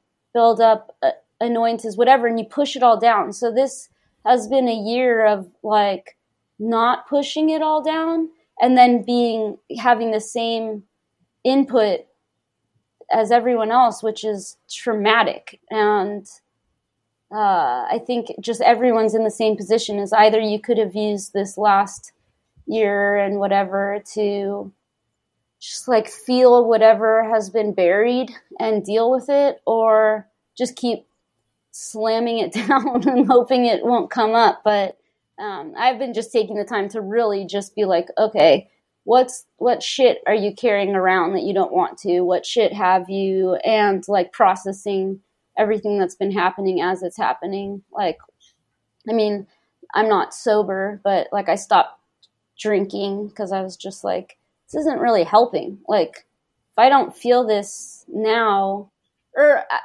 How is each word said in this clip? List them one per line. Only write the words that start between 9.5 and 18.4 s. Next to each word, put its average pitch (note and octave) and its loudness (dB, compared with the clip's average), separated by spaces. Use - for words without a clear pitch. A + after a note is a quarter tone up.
having A3+ 2
the G#3+ -2
same A3+ -6
input B3 2
as A3 0
everyone A#3 0
else, A#3+ 2
which G#3+ -6
is G3+ -8
traumatic. G#3+ -2
And, G#3 -2
uh, E3+ 0
I - -4
think A#3+ -4